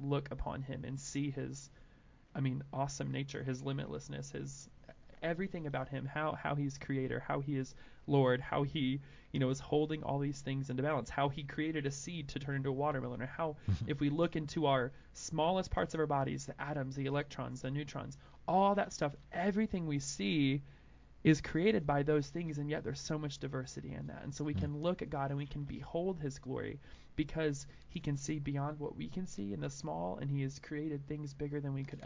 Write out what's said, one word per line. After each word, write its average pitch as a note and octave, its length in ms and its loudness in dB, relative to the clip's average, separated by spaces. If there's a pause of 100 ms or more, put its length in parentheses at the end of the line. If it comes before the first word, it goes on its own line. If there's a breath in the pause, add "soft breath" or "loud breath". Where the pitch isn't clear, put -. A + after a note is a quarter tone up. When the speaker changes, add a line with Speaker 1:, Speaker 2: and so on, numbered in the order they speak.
Speaker 1:
look C#3 280 0
upon - 300 -4
him C3+ 240 -6
and C3+ 160 -6
see C#3+ 300 -2
his, C3+ 400 -6 (640 soft breath)
I - 60 -2
mean, C3+ 220 0 (120)
awesome C#3 360 -2
nature, C#3 320 -4
his C3 200 -2
limitlessness, C#3 680 -6
his C#3 360 -8 (540)
everything E3+ 440 -2
about C#3 220 -2
him, C3+ 160 -4
how, D3+ 300 0
how D3+ 200 0
he's C#3+ 220 0
creator, C3 500 0
how C#3+ 140 0
he C#3 160 0
is C3 180 -2 (320 loud breath)
Lord, C3 360 8
how C#3+ 220 2
he, C3+ 360 2 (320 loud breath)
you C#3 80 2
know, C3 80 6
is C3+ 120 2
holding D3+ 420 2
all C#3 160 0
these C#3+ 240 -2
things C3+ 260 -2
into C3 140 0
balance, C#3 260 2
how C#3 220 2
he D3 120 -4
created D3+ 440 0
a C#3 40 0
seed D3+ 380 -6
to - 100 -4
turn C#3 180 -2
into C3+ 120 0
a C3+ 40 2
watermelon, C3 500 0
or B2+ 40 -2
how D#3 300 -2 (100)
Speaker 2:
<laughs> - 200 2
Speaker 1:
if C#3+ 120 0
we C#3+ 120 4
look E3+ 260 4
into D#3 300 0
our C3 260 4 (220 loud breath)
smallest E3+ 560 2
parts F3 240 0
of D#3+ 60 2
our D#3 60 4
bodies, C#3 380 2
the - 180 -8
atoms, C#3 340 -2
the C3+ 100 0
electrons, C3+ 560 -2
the C3 80 -2
neutrons, C#3 480 -4 (280 loud breath)
all G3 280 6
that - 180 2
stuff, D3 240 0 (160)
everything F#3 540 2
we C#3+ 140 2
see C#3+ 600 4 (640 loud breath)
is D#3 160 10
created F#3 440 4
by C#3+ 200 4
those D3 240 4
things, D#3+ 300 -4
and D3 120 -2
yet D3+ 140 -2
there's C#3 160 -2
so D#3 180 0
much D3 200 -4
diversity C#3 540 -6
in C#3+ 140 -6
that. - 160 -8
And C#3 100 -6
so D3 120 -2
we D3+ 80 0
Speaker 2:
Hmm. D3 80 0
Speaker 1:
can D3 220 0
look F3+ 200 2
at C#3+ 80 -6
God C#3 200 0
and C#3+ 80 -2
we C#3+ 80 -4
can C#3+ 180 -6
behold E3+ 560 -4
his C#3 180 -4
glory A2+ 400 -6 (380 loud breath)
because D#3 500 0 (220 loud breath)
he - 100 -6
can D3 180 0
see D3+ 220 -2
beyond C#3+ 400 -2
what D3 160 -4
we D#3 140 -6
can F#3 180 -4
see G3+ 260 -4
in F#3+ 80 -2
the C#3+ 100 -2
small, E3 500 -4
and C#3+ 100 -2
he C#3 120 0
has C3+ 180 -4
created D3+ 480 -4
things D3+ 260 -6
bigger D3 260 -4
than C#3 140 -2
we C3+ 80 -2
could - 240 -8